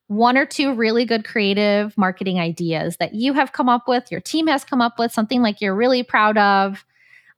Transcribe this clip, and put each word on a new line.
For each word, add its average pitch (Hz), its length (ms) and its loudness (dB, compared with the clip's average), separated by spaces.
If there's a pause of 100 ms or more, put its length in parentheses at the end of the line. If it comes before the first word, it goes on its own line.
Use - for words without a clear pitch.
one 233 320 2
or 302 80 0
two 277 260 -2
really 233 320 0
good 220 200 -2
creative 208 760 0
marketing 185 420 0
ideas 165 560 -4
that - 180 -6
you 254 200 -2
have 269 180 0
come 262 160 -2
up 240 180 0
with, 247 240 -2
your - 120 -8
team 320 240 -2
has 285 180 0
come 254 160 -2
up 233 180 -2
with, 233 140 -2
something, 240 300 0
like, 208 180 -2
you're 196 140 -2
really 247 280 2
proud 214 360 2
of, 196 480 2 (520)